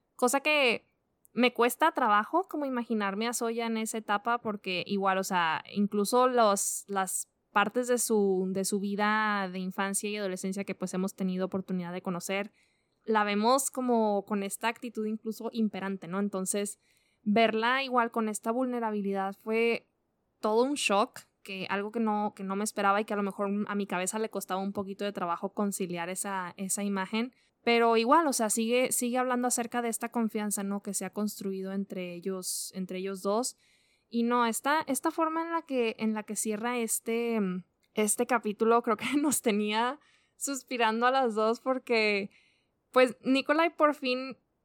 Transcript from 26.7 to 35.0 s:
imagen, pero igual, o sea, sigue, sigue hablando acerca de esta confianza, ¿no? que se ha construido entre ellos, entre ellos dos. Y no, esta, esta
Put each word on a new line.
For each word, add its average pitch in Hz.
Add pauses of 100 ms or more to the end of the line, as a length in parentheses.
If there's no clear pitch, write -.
imagen, 202 (320)
pero 233
igual, 285
o 262
sea, 220
sigue, 233
sigue 247
hablando 247
acerca 240
de 233
esta 233
confianza, 208
¿no? 202
que 196
se -
ha 185
construido 196
entre 190
ellos, 185
entre 185
ellos 190
dos. 214 (520)
Y 233
no, 240
esta, 285
esta 277